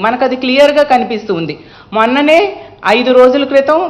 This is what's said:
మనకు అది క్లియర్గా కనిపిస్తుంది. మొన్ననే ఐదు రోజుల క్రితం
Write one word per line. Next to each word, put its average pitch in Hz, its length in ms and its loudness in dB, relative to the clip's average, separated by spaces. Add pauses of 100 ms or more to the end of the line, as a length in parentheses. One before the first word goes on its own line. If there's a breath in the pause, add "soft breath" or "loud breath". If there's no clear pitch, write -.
మనకు 240 240 -2
అది 254 120 -2
క్లియర్గా 285 460 2
కనిపిస్తుంది. 214 720 -2 (380 loud breath)
మొన్ననే 269 440 2 (500 loud breath)
ఐదు 240 260 2
రోజుల 254 320 2
క్రితం 277 340 0 (120)